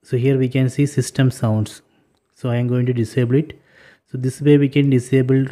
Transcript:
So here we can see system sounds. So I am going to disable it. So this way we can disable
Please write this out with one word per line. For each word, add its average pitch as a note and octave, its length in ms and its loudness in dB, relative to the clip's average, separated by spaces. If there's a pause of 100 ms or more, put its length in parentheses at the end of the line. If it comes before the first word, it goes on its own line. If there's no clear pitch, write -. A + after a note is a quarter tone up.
So - 140 -6
here C3 220 0
we C3 100 0
can C3 220 0
see C#3+ 160 0
system C3 440 0
sounds. A2 520 -4 (520)
So - 140 -8
I A#2+ 80 -2
am B2 100 -2
going B2 200 -2
to B2 80 -2
disable A#2+ 400 -2
it. D#3 260 -2 (500)
So C3 60 -12
this B2+ 240 -6
way D3 160 6
we C#3+ 140 2
can C#3+ 180 2
disable C3 640 2